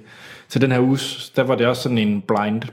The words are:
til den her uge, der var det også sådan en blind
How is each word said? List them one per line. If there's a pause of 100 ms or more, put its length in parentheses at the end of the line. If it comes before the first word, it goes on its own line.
(500)
til
den
her
uge, (380)
der
var
det
også
sådan
en
blind (120)